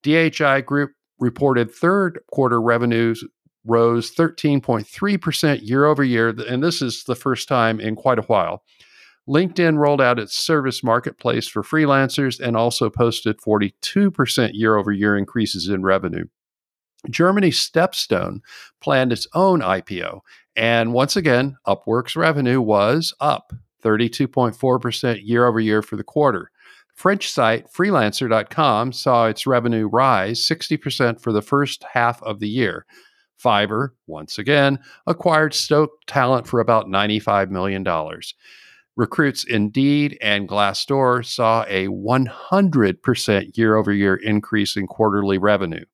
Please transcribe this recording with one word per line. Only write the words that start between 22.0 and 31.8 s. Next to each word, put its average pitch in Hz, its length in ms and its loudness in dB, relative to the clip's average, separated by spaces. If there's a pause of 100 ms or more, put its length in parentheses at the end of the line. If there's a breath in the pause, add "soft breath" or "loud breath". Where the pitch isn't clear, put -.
revenue 143 460 2
was 107 580 2
up 139 320 -2 (300)
thirty-two 113 480 0
point 120 260 -2
four 131 240 -2
percent 117 440 -4
year 113 220 2
over 113 140 2
year 107 220 2
for 104 160 -10
the - 60 -10
quarter. 127 460 0 (440 soft breath)
French 196 360 -2
site 113 400 0
freelancer 135 600 0
dot 110 200 0
com 123 440 0
saw 120 340 2
its - 180 -4
revenue 117 420 0
rise 117 580 0
sixty 160 320 -4
percent 123 420 -4
for 117 140 -4
the 104 80 2
first 143 500 -2